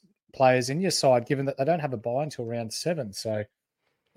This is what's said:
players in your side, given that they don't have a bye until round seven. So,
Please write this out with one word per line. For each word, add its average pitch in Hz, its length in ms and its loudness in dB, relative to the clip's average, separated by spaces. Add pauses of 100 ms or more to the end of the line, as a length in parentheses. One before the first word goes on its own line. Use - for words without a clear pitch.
(340)
players 127 360 4
in 147 100 -2
your 185 120 0
side, 127 340 4
given 139 220 -2
that 135 100 -4
they 135 80 0
don't 165 140 2
have 143 140 -4
a 120 40 -6
bye 120 260 -2
until 139 220 -8
round 117 260 -6
seven. 151 400 -4
So, 107 320 -4 (720)